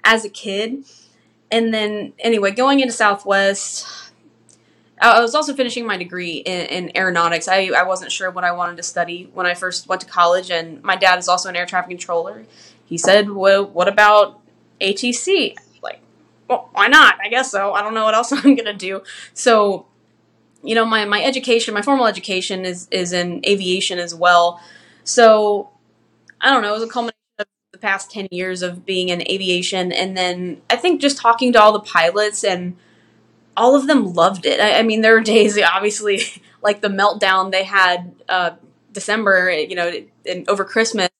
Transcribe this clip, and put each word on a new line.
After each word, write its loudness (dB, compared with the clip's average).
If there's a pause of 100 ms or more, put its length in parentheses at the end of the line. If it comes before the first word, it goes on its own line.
as 4
a -10
kid. -8 (640)
And 0
then, -4
anyway, 0
going 2
into -2
Southwest, 0 (1160)
I, 8
I 8
was 0
also 0
finishing -4
my -4
degree -10
in, -6
in -8
aeronautics. -2
I, 2
I 4
wasn't -4
sure -6
what -6
I 0
wanted -6
to -14
study -8
when -6
I -2
first -10
went -4
to -18
college, 0
and -6
my 0
dad 2
is -6
also 0
an -10
air -4
traffic -4
controller. -8 (400)
He -8
said, 4
"Well, 2
what -2
about 4 (420)
A 0
T -4
C?" -2 (280)
Like, -12 (500)
"Well, -2
why 2
not? 6
I -8
guess -2
so. -2
I -2
don't -6
know -2
what 2
else 0
<laughs> -2
I'm 6
gonna -6
do." -8 (300)
So, 2 (800)
you -4
know, 2
my, 0
my -2
education, -2
my -4
formal 0
education -6
is, -10
is -4
in -4
aviation -2
as -10
well. 4 (440)
So, 4 (720)
I 2
don't 2
know, -4
it -4
was -4
a -8
culmination -8 (220)
of -10 (260)
the -20
past -4
ten -10
years -6
of -8
being -4
in -4
aviation, -4
and -4
then -6
I 2
think 0
just 0
talking 2
to 6
all 8
the -2
pilots, -2
and -4 (800)
all 4
of 2
them 2
loved 2
it. 0
I, 4
I 2
mean, 0
there 6
were 6
days, 4
obviously, 0 (220)
<laughs> -20
like -2
the -2
meltdown 0
they 0
had, 0 (140)
uh, -2 (400)
December, 0
you -4
know, -4 (340)
in, -8
over -2
Christmas. -2 (100)